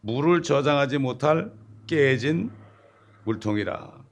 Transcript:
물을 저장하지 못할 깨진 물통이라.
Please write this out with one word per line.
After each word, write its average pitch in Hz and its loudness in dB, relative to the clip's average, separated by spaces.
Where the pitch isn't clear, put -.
물을 147 0
저장하지 143 2
못할 143 0
깨진 147 2
물통이라. 104 -4